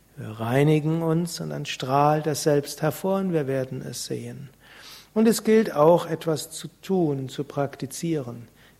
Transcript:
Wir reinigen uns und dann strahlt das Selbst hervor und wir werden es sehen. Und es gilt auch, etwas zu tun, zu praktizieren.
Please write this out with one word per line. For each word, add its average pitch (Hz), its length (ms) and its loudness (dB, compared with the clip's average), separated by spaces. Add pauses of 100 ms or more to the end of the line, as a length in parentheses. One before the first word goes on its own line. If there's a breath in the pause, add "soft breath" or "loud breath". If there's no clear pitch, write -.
(160 soft breath)
Wir 113 140 -12 (100)
reinigen 147 600 2
uns 165 400 -2
und 156 80 -8
dann 147 160 -8
strahlt 147 600 2
das 151 180 -2
Selbst 143 380 0
hervor 185 380 -2
und 190 140 -2
wir 151 140 -2
werden 131 340 -4
es 135 240 -10
sehen. 127 440 -10 (640 loud breath)
Und 226 140 4
es - 160 2
gilt 220 300 4
auch, 160 320 6
etwas 160 460 -4
zu - 160 -14 (160)
tun, 147 440 0
zu 139 160 -8
praktizieren. 139 1040 -6 (320 soft breath)